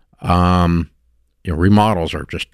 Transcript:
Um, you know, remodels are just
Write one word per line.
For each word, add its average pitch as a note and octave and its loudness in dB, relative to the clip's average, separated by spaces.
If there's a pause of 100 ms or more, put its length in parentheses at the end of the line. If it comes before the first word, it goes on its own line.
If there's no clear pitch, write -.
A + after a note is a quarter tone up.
(200)
Um, F2 0 (540)
you F2 -6
know, D2+ -6
remodels G2 2
are D2+ -10
just - -12